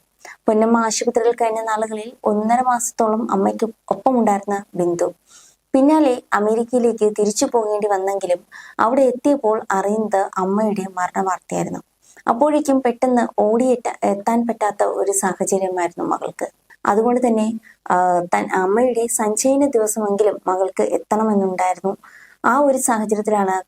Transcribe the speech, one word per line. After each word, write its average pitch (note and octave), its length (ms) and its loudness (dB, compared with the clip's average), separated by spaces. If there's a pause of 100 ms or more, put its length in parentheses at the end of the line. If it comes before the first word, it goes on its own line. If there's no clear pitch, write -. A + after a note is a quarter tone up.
(420)
പൊന്നമ്മ A3+ 360 4
ആശുപത്രിയിൽ A3+ 560 0
കഴിഞ്ഞ A3+ 260 -2
നാളുകളിൽ A3 480 -4 (160)
ഒന്നര G#3+ 360 2
മാസത്തോളം A#3+ 640 0 (100)
അമ്മയ്ക്ക് G#3 340 0 (220)
ഒപ്പമുണ്ടായിരുന്ന G3+ 720 0 (160)
ബിന്ദു F3 340 0 (640)
പിന്നാലെ C#4+ 380 6 (200)
അമേരിക്കയിലേക്ക് A3+ 760 2
തിരിച്ചു G#3 360 0
പോകേണ്ടി G#3+ 420 0
വന്നെങ്കിലും F#3+ 520 -2 (400)
അവിടെ B3+ 220 4
എത്തിയപ്പോൾ B3 540 2 (140)
അറിയുന്നത് G3 520 0 (140)
അമ്മയുടെ G3 540 0
മരണവാർത്തയായിരുന്നു. F3+ 920 -4 (480)
അപ്പോഴേക്കും D4 540 2
പെട്ടെന്ന് A#3+ 400 0 (140)
ഓടിയെത്ത-, A#3 580 0 (160)
എത്താൻ G#3+ 340 0
പറ്റാത്ത G#3 360 -2 (180)
ഒരു G3 120 0
സാഹചര്യമായിരുന്നു F#3 1000 -2
മകൾക്ക്. - 360 -6 (420)
അതുകൊണ്ട് A#3+ 360 2
തന്നെ, A3 200 0 (440)
ആ, F#3 60 2 (380)
തൻ-, G3+ 160 -2 (120)
അമ്മയുടെ A3+ 420 2 (160)
സഞ്ചയന C4 460 2
ദിവസമെങ്കിലും G#3+ 720 0 (100)
മകൾക്ക് F#3+ 380 0 (120)
എത്തണമെന്നുണ്ടായിരുന്നു. F#3+ 960 -2 (520)
ആ A#3 140 4
ഒരു C#4 200 4
സാഹചര്യത്തിലാണ് G#3 760 0 (140)